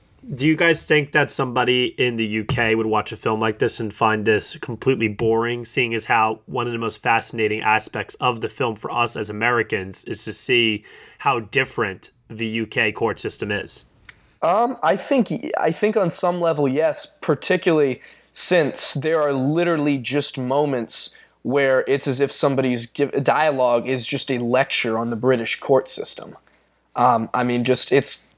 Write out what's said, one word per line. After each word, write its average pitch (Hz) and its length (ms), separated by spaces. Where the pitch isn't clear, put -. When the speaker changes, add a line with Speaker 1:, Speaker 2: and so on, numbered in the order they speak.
Speaker 1:
Do 131 140
you 160 80
guys 165 300
think 151 260
that 143 200
somebody 123 640
in 123 180
the 113 100
U 107 180
K 113 320
would 113 100
watch 107 260
a 107 60
film 110 220
like 110 200
this 120 200
and 110 140
find 107 320
this 107 320
completely 117 500
boring, 113 580
seeing 120 280
as 110 120
how 110 400
one 123 220
of 120 60
the 117 60
most 113 240
fascinating 113 580
aspects 110 540
of 120 260
the 113 80
film 117 260
for - 160
us 117 240
as 104 140
Americans 107 760
is 107 200
to 104 80
see 113 500
how 131 200
different 113 720
the 113 160
U 110 200
K 110 260
court 107 280
system 104 320
is? - 340
Speaker 2:
Um, 220 380
I 165 140
think, 247 360
I 165 140
think 214 260
on 185 120
some 175 320
level, 151 260
yes, 147 380
particularly 156 800
since - 600
there 156 280
are 143 120
literally 147 640
just 127 400
moments 131 760
where 131 440
it's 139 200
as 131 120
if 139 120
somebody's 131 540
give-, 139 380
dialogue 127 640
is 127 180
just - 240
a 131 80
lecture 120 600
on 117 120
the 120 60
British 117 440
court 131 300
system. - 480
Um, 120 380
I 123 100
mean, 123 200
just, 131 280
it's - 360